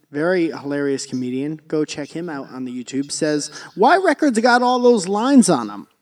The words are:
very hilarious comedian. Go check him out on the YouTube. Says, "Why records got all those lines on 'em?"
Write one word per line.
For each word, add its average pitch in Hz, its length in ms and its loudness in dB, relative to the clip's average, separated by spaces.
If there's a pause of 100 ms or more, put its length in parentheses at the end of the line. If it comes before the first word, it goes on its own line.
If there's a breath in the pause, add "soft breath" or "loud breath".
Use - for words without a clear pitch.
(120)
very 165 400 0
hilarious 139 540 -4
comedian. 135 640 -6
Go 156 160 -2
check 143 320 -8
him 170 140 -8
out 139 220 -10
on 127 120 -10
the 127 80 -8
YouTube. 131 400 -6
Says, 151 380 -2 (260 loud breath)
"Why 254 220 4
records 302 420 0
got 240 220 4
all 247 180 2
those 233 300 4
lines 233 400 4
on 120 200 0
'em?" 101 180 -14 (140)